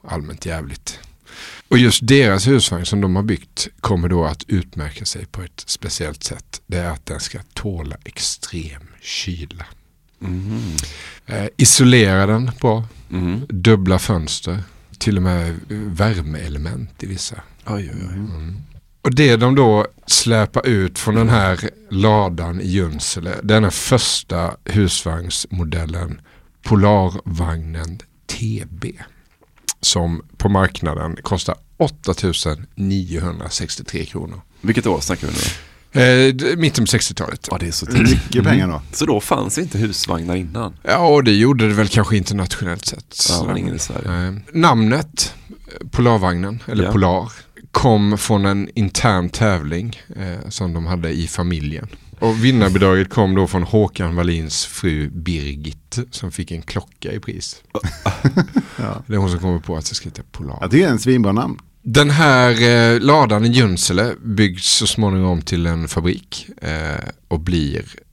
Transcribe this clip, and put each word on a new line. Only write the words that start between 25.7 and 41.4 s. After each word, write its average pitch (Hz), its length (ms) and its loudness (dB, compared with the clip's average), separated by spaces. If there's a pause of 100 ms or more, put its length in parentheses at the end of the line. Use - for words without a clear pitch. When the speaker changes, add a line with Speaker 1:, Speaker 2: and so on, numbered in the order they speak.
Speaker 1:
Polarvagnen 85 1400 0 (280)
T 110 420 -6
B, - 220 -10 (880)
som 85 400 0 (160)
på 101 120 0
marknaden 82 760 0
kostar - 320 -2 (220)
åtta 143 360 -2
tusen 82 520 -4 (100)
niohundrasextiotre 87 1300 -6
kronor. 85 360 -12 (200)
Speaker 2:
Vilket 113 260 0
år 85 120 0
snackar - 280 -4
vi - 60 -6
nu? - 60 -6 (640)
Speaker 1:
Eh, 127 340 6
d-, 139 220 -2
mitten 151 260 2
på 98 40 0
sextiotalet. - 640 -4
Speaker 2:
Ja, - 60 -4
det 85 100 -6
är 82 40 -6
så - 140 -6
Speaker 3:
Mycket - 460 2
Speaker 2:
tidigt. 120 160 2
Speaker 3:
pengar 95 200 4
då. 76 140 -4 (120)
Speaker 2:
Så 147 120 -2
då 120 160 2
fanns 117 360 -2
inte 156 200 -4
husvagnar 90 580 -2
innan? 92 380 -6 (100)
Speaker 1:
Ja, 113 140 2 (100)
och 147 160 6
det 113 80 6
gjorde 113 360 6